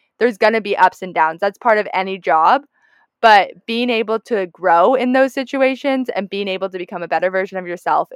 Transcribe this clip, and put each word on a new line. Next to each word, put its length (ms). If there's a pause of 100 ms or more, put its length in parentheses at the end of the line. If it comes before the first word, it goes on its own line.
(180)
there's 180
gonna 240
be 160
ups 240
and 140
downs. 260
That's 180
part 200
of 160
any 240
job. 440 (600)
But 440
being 240
able 300
to 260
grow 480
in 180
those 220
situations 760
and 200
being 200
able 220
to 80
become 240
a 60
better 220
version 280
of 80
yourself 500